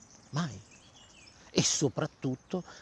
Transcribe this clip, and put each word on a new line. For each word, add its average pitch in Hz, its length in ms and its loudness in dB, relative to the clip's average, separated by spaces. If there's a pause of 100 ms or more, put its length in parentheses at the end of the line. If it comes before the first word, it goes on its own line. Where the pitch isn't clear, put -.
(320)
mai. 135 280 -2 (880)
E - 140 4
soprattutto 151 1000 0 (180)